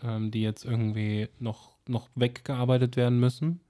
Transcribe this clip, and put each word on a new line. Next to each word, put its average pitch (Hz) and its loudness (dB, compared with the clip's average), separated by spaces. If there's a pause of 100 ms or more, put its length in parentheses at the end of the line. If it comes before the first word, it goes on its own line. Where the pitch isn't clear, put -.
ähm, 110 -4
die 110 -2
jetzt 107 -4
irgendwie 107 -2 (120)
noch, - -10 (120)
noch 120 -4
weggearbeitet 123 0
werden 123 4
müssen, 151 2 (100)